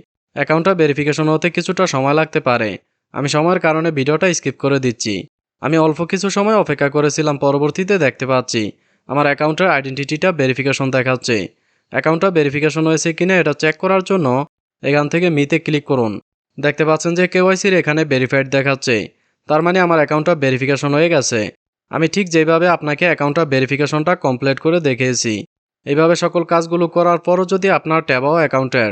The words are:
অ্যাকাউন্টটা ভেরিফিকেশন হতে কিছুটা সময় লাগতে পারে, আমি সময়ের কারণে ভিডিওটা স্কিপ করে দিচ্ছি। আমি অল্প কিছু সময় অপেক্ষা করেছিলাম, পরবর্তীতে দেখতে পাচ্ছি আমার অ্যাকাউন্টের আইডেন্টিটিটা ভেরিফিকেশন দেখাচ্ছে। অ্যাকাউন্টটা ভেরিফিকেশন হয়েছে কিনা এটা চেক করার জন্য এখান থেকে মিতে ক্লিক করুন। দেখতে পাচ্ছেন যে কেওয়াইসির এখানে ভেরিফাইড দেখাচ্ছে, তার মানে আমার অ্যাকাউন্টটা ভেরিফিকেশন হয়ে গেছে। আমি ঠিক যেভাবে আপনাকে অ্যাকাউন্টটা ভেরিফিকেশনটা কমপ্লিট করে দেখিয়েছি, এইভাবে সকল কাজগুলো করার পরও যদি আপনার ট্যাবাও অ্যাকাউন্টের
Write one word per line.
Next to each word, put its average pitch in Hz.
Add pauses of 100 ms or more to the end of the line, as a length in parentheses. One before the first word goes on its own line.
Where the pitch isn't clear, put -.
(340)
অ্যাকাউন্টটা 160
ভেরিফিকেশন 151
হতে 156
কিছুটা 180
সময় 139
লাগতে 156
পারে, 117 (340)
আমি 131
সময়ের 160
কারণে 160
ভিডিওটা 151
স্কিপ -
করে 139
দিচ্ছি। 120 (460)
আমি 147
অল্প 160
কিছু 190
সময় 202
অপেক্ষা 151
করেছিলাম, 147
পরবর্তীতে 147
দেখতে 131
পাচ্ছি 120 (340)
আমার 143
অ্যাকাউন্টের 151
আইডেন্টিটিটা 143
ভেরিফিকেশন 135
দেখাচ্ছে। 123 (440)
অ্যাকাউন্টটা 160
ভেরিফিকেশন 151
হয়েছে 160
কিনা 180
এটা 156
চেক 156
করার 190
জন্য 147 (360)
এখান 143
থেকে 175
মিতে 143
ক্লিক 151
করুন। 117 (400)
দেখতে 147
পাচ্ছেন 156
যে 180
কেওয়াইসির 185
এখানে 156
ভেরিফাইড 135
দেখাচ্ছে, 131 (400)
তার 151
মানে 180
আমার 170
অ্যাকাউন্টটা 151
ভেরিফিকেশন 135
হয়ে 160
গেছে। 120 (400)
আমি 156
ঠিক 190
যেভাবে 165
আপনাকে 151
অ্যাকাউন্টটা 147
ভেরিফিকেশনটা 143
কমপ্লিট 135
করে 170
দেখিয়েছি, 123 (400)
এইভাবে 156
সকল 170
কাজগুলো 170
করার 175
পরও 180
যদি 190
আপনার 160
ট্যাবাও 139
অ্যাকাউন্টের 131